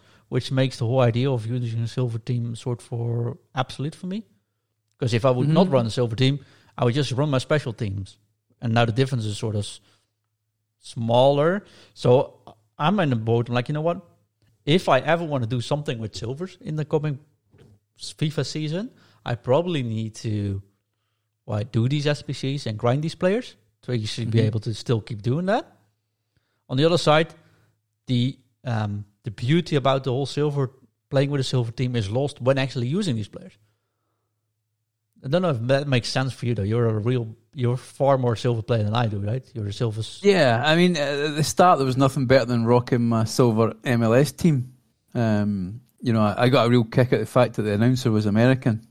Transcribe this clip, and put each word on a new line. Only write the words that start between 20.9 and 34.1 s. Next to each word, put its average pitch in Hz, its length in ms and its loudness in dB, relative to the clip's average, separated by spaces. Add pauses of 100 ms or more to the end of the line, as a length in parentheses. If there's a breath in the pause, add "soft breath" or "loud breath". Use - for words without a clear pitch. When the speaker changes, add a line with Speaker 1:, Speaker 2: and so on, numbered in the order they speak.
Speaker 1:
like, 107 240 -4
do 113 160 0
these 147 200 -2
S 147 140 -2
B 147 120 -10
Cs 135 320 -6
and 107 120 -6
grind 123 260 0
these 131 120 -6
players." 202 400 -2 (280)
So - 80 -8
you 110 160 -2
should 110 240 -6
be 113 80 4
Speaker 2:
Mm-hmm. 107 80 4
Speaker 1:
able 107 140 -2
to 113 120 -6
still 110 280 -2
keep 104 200 -12
doing 135 260 -2
that. 233 240 -2 (960)
On 135 80 -2
the 143 80 4
other 170 120 4
side, 156 360 2 (760)
the, 127 300 0 (260)
um, 107 420 -4 (180)
the 117 80 -8
beauty 156 440 0
about 135 300 0
the 139 60 -2
whole 135 140 -2
silver, 143 460 -2 (380)
playing 139 220 2
with 143 100 0
a - 20 0
silver 120 280 -2
team 127 240 -4
is 104 140 -2
lost 131 320 -4
when 135 160 2
actually 127 300 -4
using 170 280 -2
these 110 120 -6
players. - 260 -20 (1700)